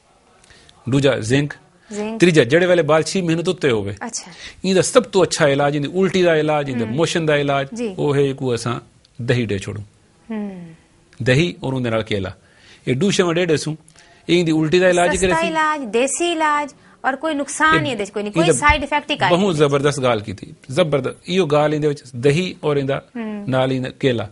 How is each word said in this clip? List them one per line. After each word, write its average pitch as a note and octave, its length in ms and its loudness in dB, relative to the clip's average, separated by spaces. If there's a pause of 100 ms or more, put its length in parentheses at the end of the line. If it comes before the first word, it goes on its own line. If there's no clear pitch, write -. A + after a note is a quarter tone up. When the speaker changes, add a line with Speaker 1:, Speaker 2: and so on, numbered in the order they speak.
(880)
Speaker 1:
ਦੂਜਾ C3+ 300 2
ਜ਼ਿੰਕ, C3+ 340 0 (400)
Speaker 2:
ਜ਼ਿੰਕ। G#3+ 280 -4
Speaker 1:
ਤੀਜਾ D#3+ 240 6
ਜਿਹੜੇ E3 220 2
ਵੇਲੇ F3 160 4
ਬਾਲ D#3 200 2
ਛੇ F#3 200 -2
ਮਹੀਨੇ E3 200 0
ਤੋਂ F3+ 100 -2
ਉੱਤੇ D#3 180 0
ਹੋਵੇ। G#2 260 -2 (100)
Speaker 2:
ਅੱਛਾ। A3 260 -12 (320)
Speaker 1:
ਇਹਦਾ F#3 180 4
ਸਭ - 200 4
ਤੋਂ F#3 220 4
ਅੱਛਾ D3+ 240 2
ਇਲਾਜ, C#3+ 280 2
ਇਹਦੀ C#3+ 180 -2
ਉਲਟੀ F#3 280 2
ਦਾ E3+ 140 4
ਇਲਾਜ, D3+ 340 0
ਇਹਦੇ A#2+ 140 -2
Speaker 2:
ਹੂੰ। A2 100 -6
Speaker 1:
ਮੋਸ਼ਨ D#3+ 320 0
ਦਾ D3+ 100 2
ਇਲਾਜ, C#3 380 0
Speaker 2:
ਜੀ। A3 240 -6
Speaker 1:
ਉਹ D3 160 0
ਹੈ C#3+ 60 2
ਇੱਕ C3+ 340 0
ਅਸਾਂ A#2+ 260 -4 (420)
ਦਹੀਂ A#2+ 260 0
ਡੇ G2+ 100 -2
ਛੋੜੂ। G2+ 240 -10 (480)
Speaker 2:
ਹੂੰ। G3 360 -10 (560)
Speaker 1:
ਦਹੀਂ C3+ 440 0
ਔਰ C3 60 -4
ਉਹਦੇ B2+ 180 -4
ਨਾਲ A2 120 -2
ਕੇਲਾ। F#2+ 300 -4 (560)
ਇਹ B2+ 80 0
ਦੋ F#3+ 140 0
ਸ਼ੇਵਾਂ F3 240 0
ਡੇ F3+ 120 0
ਡੇਸੂ, D#3 300 -2 (520)
ਇਹ E3+ 120 4
ਇਹਦੀ E3 120 2
ਉਲਟੀ D#3 260 2
ਦਾ F#3 100 4
ਇਲਾਜ F3+ 240 4
ਹੀ F#3+ 60 -2
ਕਰੇ F#3 120 2
Speaker 2:
ਸਸਤਾ E4 120 0
Speaker 1:
ਸੀ। E4+ 60 -2
Speaker 2:
ਇਲਾਜ, D#4 360 -2
ਦੇਸੀ C4 480 -2
ਇਲਾਜ D4 380 -2 (340)
ਔਰ C4 120 -2
ਕੋਈ D#4 180 -4
ਨੁਕਸਾਨ D4 400 0
Speaker 1:
ਇਹ D#4+ 60 2
Speaker 2:
ਨਹੀਂ D4 120 -2
ਇਹਦੇ G#3 120 -4
'ਚ, F#3+ 60 -12
ਕੋਈ G#3 120 -6
ਨਹੀਂ, G#3 100 -6
ਕੋਈ F3 100 2
Speaker 1:
ਇਹਦਾ - 100 4
Speaker 2:
ਸਾਈਡ D4 320 2
ਇਫੈਕਟ D4 260 -4
ਹੀ C#4+ 60 -4
ਕਾਇ G3 120 0
Speaker 1:
ਬਹੁਤ F3 120 2
Speaker 2:
ਨਹੀਂ। G3+ 120 2
Speaker 1:
ਜ਼ਬਰਦਸਤ C#3+ 480 2
ਗੱਲ A#2+ 200 2
ਕੀਤੀ, - 340 -12 (160)
ਜ਼ਬਰਦਸਤ। C#3+ 460 0 (120)
ਇਹੋ F3+ 180 0
ਗੱਲ D3+ 280 2
ਇਹਦੇ D3+ 140 0
ਵਿੱਚ C#3+ 140 -4 (140)
ਦਹੀਂ D3+ 500 0
ਔਰ D3 100 0
ਇਹਦਾ C#3 280 -2 (120)
Speaker 2:
ਹੂੰ। G#3+ 320 -8
Speaker 1:
ਨਾਲ C3 220 2
ਹੀ C3 140 -2 (160)
ਕੇਲਾ। A#2 320 0